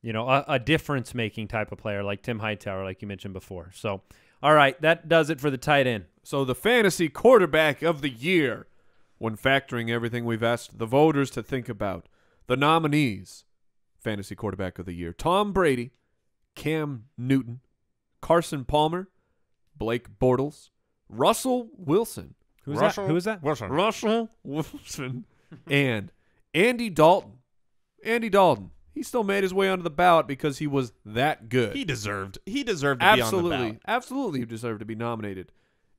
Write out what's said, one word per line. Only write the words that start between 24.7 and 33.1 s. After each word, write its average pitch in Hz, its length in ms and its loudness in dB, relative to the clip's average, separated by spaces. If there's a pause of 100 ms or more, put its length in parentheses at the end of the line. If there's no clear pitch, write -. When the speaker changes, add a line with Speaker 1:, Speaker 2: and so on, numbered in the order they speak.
Speaker 2:
<laughs> - 40 -20 (360)
And 135 400 0 (420)
Andy 233 380 0
Dalton. 156 480 4 (680)
Andy 226 240 -2
Dalton. 175 420 4 (220)
He 285 100 -10
still 233 220 -2
made 196 180 0
his 185 120 -2
way 196 140 2
onto 185 140 -2
the 170 80 -4
ballot 165 360 4
because 143 320 -4
he 151 80 -4
was 139 260 -2 (120)
that 113 440 -2
good. 113 260 0
Speaker 3:
He 269 100 -6
deserved, 101 600 -6
he 208 160 -4
deserved 143 380 -2
to 175 60 4
Speaker 2:
Absolutely. 190 440 4